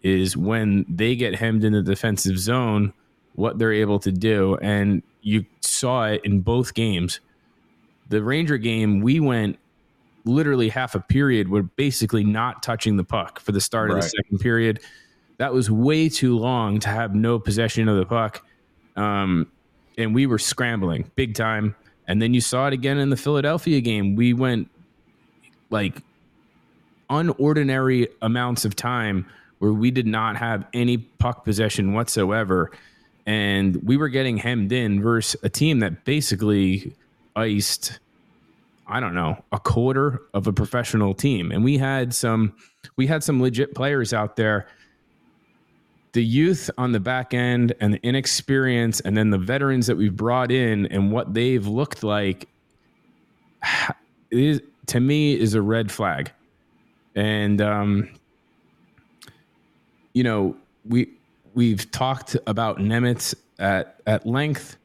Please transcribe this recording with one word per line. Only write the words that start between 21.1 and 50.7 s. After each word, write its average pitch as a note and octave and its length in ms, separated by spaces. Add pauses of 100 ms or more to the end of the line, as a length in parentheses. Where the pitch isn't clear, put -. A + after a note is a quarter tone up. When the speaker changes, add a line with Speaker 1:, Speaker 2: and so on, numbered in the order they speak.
Speaker 1:
big B2+ 180
time. G#2+ 420 (320)
And G2+ 140
then A#2 140
you B2 60
saw B2+ 260
it C3+ 60
again C#3 260
in C#3 100
the C#3 80
Philadelphia D3 640
game. G#2 340
We A#2+ 180
went, B2 360 (1000)
like, G#2 300 (1080)
unordinary C3+ 1000 (140)
amounts A#2+ 440
of G#2 100
time A2 500 (340)
where G#2+ 140
we A2+ 180
did B2 160
not A2 300
have A2+ 360
any A#2+ 240
puck - 460
possession G#2 500
whatsoever. G2+ 760 (540)
And G2+ 580
we B2+ 140
were D3+ 120
getting B2+ 280
hemmed A2 340
in G#2+ 300
versus A2+ 420
a G2+ 60
team D3 300
that F#2+ 260
basically G2+ 880 (400)
iced, G#2+ 640 (880)
I A2+ 120
don't G2+ 140
know, E2+ 380
a - 80
quarter C3 600 (120)
of G2 140
a G2+ 60
professional G#2+ 600
team. G#2 380
And G2 120
we C#3 140
had C3 360
some, A2+ 420 (400)
we C3 120
had D#3 160
some C3+ 180
legit B2+ 340
players C3 380
out G#2+ 220
there. G#2+ 320 (1500)
The A#2+ 100
youth D3 540
on B2 140
the A2+ 80
back B2 340
end B2 460
and G#2 140
the G2 120
inexperience, B2+ 920
and G2 160
then A2 140
the G2+ 80
veterans B2+ 500
that A#2+ 80
we've G2 200
brought A#2+ 360
in A2+ 360